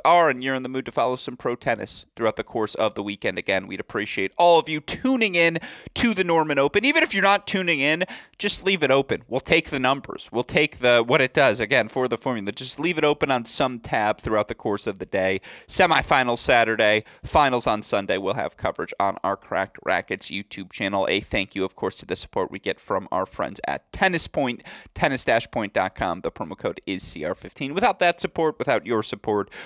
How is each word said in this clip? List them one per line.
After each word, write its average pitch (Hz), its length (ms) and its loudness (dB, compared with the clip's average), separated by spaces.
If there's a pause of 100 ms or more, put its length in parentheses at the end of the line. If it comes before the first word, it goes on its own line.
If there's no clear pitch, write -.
are, 170 240 6
and 127 160 -2
you're 135 100 -2
in 131 80 -4
the 127 60 -6
mood 131 160 -6
to 123 80 -12
follow 127 240 0
some 127 180 -10
pro 123 220 -4
tennis 107 480 -4 (100)
throughout 113 220 0
the 110 80 -4
course 107 300 -4
of 107 180 0
the 104 100 -6
weekend, 101 360 -4
again, 95 280 -2
we'd 95 140 -10
appreciate 101 560 -4
all 175 220 6
of 156 100 -2
you 156 140 -6
tuning 226 520 0
in 170 260 2 (340)
to 233 180 2
the 190 120 0
Norman 156 340 2
Open. 143 260 2
Even 311 180 4
if 320 120 -2
you're 196 80 0
not 196 240 4
tuning 170 340 0
in, 160 240 0 (320)
just - 300 -4
leave 185 160 2
it 131 80 4
open. 135 380 2
We'll 127 120 -2
take - 300 2
the 143 80 -2
numbers. 131 520 -2
We'll 120 140 -2
take - 360 0
the, 120 220 6
what 135 200 4
it 127 100 -2
does, 131 260 4
again, 113 300 2
for 127 180 -2
the 117 120 -2
formula. 104 340 -4
Just 127 260 -8
leave 160 200 -2
it 151 60 0
open 147 260 2
on 120 160 0
some 127 320 -2
tab 107 420 0
throughout 110 280 0
the 113 60 -6
course 101 320 -4
of 98 120 -6
the 92 80 -8
day. 95 340 0 (260)
Semifinals 139 720 2
Saturday, 110 640 4 (200)
finals 135 420 2
on 107 160 0
Sunday. 98 360 -2
We'll 98 160 -2
have 90 240 -6
coverage 90 420 -4
on 98 240 0
our 98 140 -2
Cracked - 480 -4
Rackets - 440 -2
YouTube 95 400 -10
channel. 98 380 -2
A 98 120 2
thank - 340 -4
you, 95 100 -2
of - 120 -8
course, 95 200 -4
to - 80 -14
the 95 120 -6
support - 340 -6
we 98 80 -10
get - 200 -4
from 98 320 -4
our 92 140 0
friends - 420 -6
at - 240 -6
Tennis 180 380 -2
Point, 127 340 -4 (300)
tennis 139 320 0
dash 113 260 2
point 107 220 -4
dot 95 220 -2
com. 92 260 -2
The 82 100 -4
promo 92 280 -10
code - 280 -4
is 95 180 -4
C 76 200 -8
R 87 100 -2
fifteen. 139 400 -10
Without 196 240 2
that 175 240 2
support, 160 360 -2
without 113 280 0
your 110 160 0
support, 104 480 -2 (160)